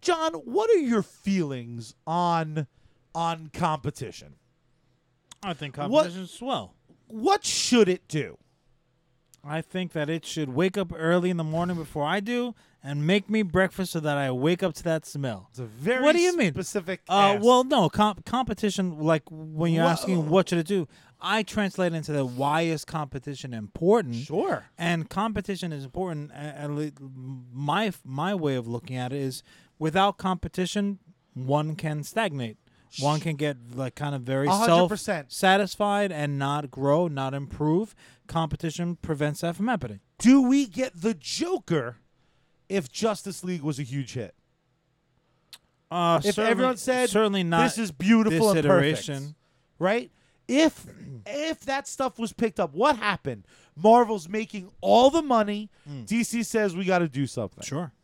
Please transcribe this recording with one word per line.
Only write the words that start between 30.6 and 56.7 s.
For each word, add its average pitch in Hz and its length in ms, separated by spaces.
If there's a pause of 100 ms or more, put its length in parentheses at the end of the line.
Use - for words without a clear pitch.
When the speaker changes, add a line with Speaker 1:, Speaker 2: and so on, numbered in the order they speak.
Speaker 2:
one 147 420
can 151 260
stagnate. 139 560 (420)
One 147 200
Speaker 1:
Sh- - 40
Speaker 2:
can 165 120
get, 143 200 (180)
like, 135 220
kind 147 180
of 131 80
very 135 240
Speaker 1:
A 175 40
hundred 180 380
percent. 185 420
Speaker 2:
self-satisfied 202 800
and 147 280
not 143 320
grow, 143 360
not 135 280
improve. 151 600 (320)
Competition 165 720
prevents 151 460
that 170 140
from 202 120
happening. 131 320 (180)
Speaker 1:
Do 269 220
we 269 260
get 214 360
the 220 100
Joker 165 840 (720)
if 175 200
Justice 202 540
League 180 160
was 143 180
a 147 40
huge 131 320
hit? 110 200 (1600)
Speaker 2:
Uh, 170 340
Speaker 1:
If 202 100
Speaker 2:
certainly, 220 160
Speaker 1:
everyone 254 280
said, 254 320
Speaker 2:
certainly 202 340
not 165 200
Speaker 1:
"This 165 140
is 208 140
beautiful 214 600
Speaker 2:
this - 100
Speaker 1:
and - 20
perfect," 143 200 (220)
Speaker 2:
iteration. 143 260 (440)
Speaker 1:
right? 208 320 (360)
If, 294 400 (200)
<clears throat> 127 200
if 294 340
that 269 280
stuff - 300
was 226 140
picked 226 260
up, 170 140
what 247 240
happened? 170 500 (300)
Marvel's 214 540
making 208 400 (100)
all 226 300
the 320 120
money. 214 480 (180)
Speaker 2:
Mm. 135 180
Speaker 1:
D 233 180
C 226 180
says, 208 320